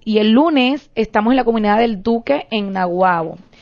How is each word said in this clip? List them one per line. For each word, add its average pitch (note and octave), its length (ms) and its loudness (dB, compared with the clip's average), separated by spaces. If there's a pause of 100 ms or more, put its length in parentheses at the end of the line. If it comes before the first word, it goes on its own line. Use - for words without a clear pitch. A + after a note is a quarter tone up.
y G#3+ 140 0
el G#3+ 140 2
lunes C#4 600 0
estamos A3 380 0
en C4+ 60 2
la B3 60 0
comunidad G#3+ 340 0
del A3+ 240 0
Duque A#3 480 -2
en G3+ 240 -4
Naguabo. F3 640 -2 (240)